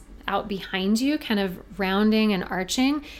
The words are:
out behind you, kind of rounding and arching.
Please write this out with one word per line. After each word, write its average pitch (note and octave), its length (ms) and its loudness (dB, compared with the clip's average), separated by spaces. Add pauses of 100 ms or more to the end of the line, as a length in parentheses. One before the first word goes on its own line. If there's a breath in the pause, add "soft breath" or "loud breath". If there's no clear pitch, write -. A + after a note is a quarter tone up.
(300)
out G3 180 -2
behind G3 540 0
you, C#4+ 160 2
kind A3 240 0
of F#3 180 -4 (180)
rounding G#3+ 540 4
and F#3 140 0
arching. C4 580 0 (160 loud breath)